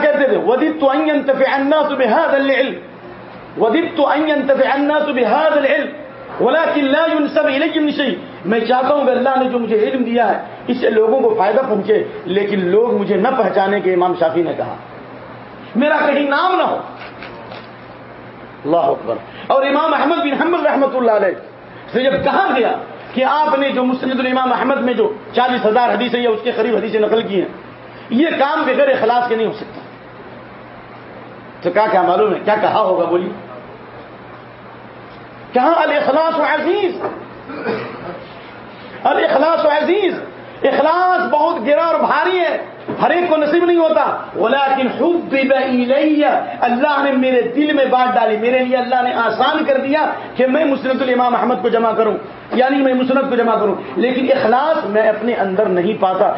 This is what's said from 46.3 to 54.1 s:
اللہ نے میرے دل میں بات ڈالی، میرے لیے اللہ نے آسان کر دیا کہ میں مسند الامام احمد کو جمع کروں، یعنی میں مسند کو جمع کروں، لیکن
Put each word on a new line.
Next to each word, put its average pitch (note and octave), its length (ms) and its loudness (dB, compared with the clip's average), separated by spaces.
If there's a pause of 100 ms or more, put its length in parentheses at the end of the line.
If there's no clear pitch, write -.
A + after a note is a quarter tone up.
اللہ C4+ 440 2
نے C#4 80 2
میرے B3+ 300 4
دل D4+ 320 0
میں C#4 120 4
بات B3+ 300 2
ڈالی، G#3+ 220 2
میرے B3 220 2
لیے B3+ 180 2
اللہ B3 260 2
نے B3 100 0
آسان C4 520 0
کر C4+ 120 2
دیا C#4 360 0 (220)
کہ B3+ 120 4
میں D4 180 2
مسند C4 360 -2
الامام B3 340 2
احمد A#3+ 260 0
کو A#3+ 80 0
جمع A3+ 220 2
کروں، G#3 260 0 (360)
یعنی B3+ 240 2
میں C4+ 160 2
مسند C4 360 0
کو B3 60 0
جمع A3+ 240 2
کروں، G3+ 160 0 (200)
لیکن B3+ 360 0